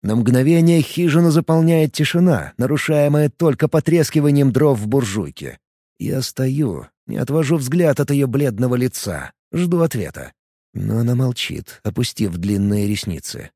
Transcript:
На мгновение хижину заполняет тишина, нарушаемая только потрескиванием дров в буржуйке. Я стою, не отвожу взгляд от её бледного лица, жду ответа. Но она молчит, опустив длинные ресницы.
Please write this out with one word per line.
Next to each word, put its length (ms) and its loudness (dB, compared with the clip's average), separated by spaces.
На 140 -2
мгновение 640 4
хижину 500 2
заполняет 640 2
тишина, 640 0
нарушаемая 720 0
только 400 0
потрескиванием 800 2
дров 280 2
в 80 -6
буржуйке. 720 -4
Я 240 -4
стою, 640 -4
не 120 -8
отвожу 380 0
взгляд 440 0
от 100 0
её 160 2
бледного 500 0
лица, 560 -4
жду 280 0
ответа. 520 -4
Но 260 -4
она 160 0
молчит, 680 -4
опустив 540 -4
длинные 520 0
ресницы. 680 -8